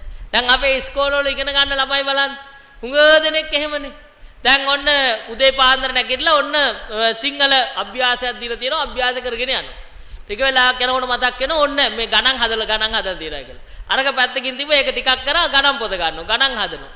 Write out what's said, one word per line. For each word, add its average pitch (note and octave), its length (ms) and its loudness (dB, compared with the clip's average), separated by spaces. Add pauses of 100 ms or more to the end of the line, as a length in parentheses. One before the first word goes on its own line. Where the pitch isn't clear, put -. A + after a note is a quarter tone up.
(280)
දැන් B3 220 0
අපේ C4 280 4
ඉස්කෝලවල C#4 500 -2
ඉගෙන C4+ 200 -2
ගන්න C#4 260 2
ළමයි C4+ 300 0
බලන්න. C4+ 340 -2 (400)
හුඟ B3 180 -6 (260)
දෙනෙක් D#4 320 -2
එහෙමනේ. C#4+ 380 -4 (480)
දැන් C#4 260 4
ඔන්න C#4+ 220 0 (420)
උදේ C4 220 4
පාන්දර C4 400 4
නැගිටලා B3+ 440 2
ඔන්න, C#4+ 200 0
අ, A3+ 580 0
සිංහල C#4 400 0 (220)
අභ්‍යාසයක් A#3+ 600 -2
දීලා A#3 220 -8
තියෙනවා. C#4+ 260 -2
අභ්‍යාස B3 340 -2
කරගෙන A#3+ 320 -6
යනවා. - 380 -6 (340)
ටික G3+ 180 -8
වෙලාවක් B3+ 420 2
යනකොට B3+ 260 0
මතක් B3 320 -2
වෙනවා C#4+ 180 -2
ඔන්න C#4+ 180 2 (140)
මේ A3 180 -4
ගණන් A3+ 300 2
හදලා, A3 300 -2
ගණන් G#3+ 240 0
හදලා G3 240 -4
තියෙනවා D3+ 280 -10
කියලා. B2 200 -18 (220)
අරක B3+ 240 0
පැත්තකින් B3+ 480 -2
තිබ්බ C#4+ 140 -2
ඒක C4+ 200 4
ටිකක් B3+ 320 -2
කරා D#4 240 0
ගණන් C#4 300 2
පොත A3 140 -6
ගන්නවා. E3 360 -4
ගණන් B3 260 0
හදනවා. F3+ 420 -8